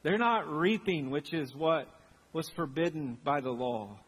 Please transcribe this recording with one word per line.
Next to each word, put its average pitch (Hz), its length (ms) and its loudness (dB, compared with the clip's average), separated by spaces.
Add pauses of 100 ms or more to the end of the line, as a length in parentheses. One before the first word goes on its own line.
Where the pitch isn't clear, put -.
They're 185 140 4
not 226 300 2
reaping, 165 600 0
which 147 240 -4
is 135 200 -4
what 160 360 2 (420)
was 160 200 -4
forbidden 151 720 -2
by 143 160 2
the 127 100 -4
law. 117 560 -4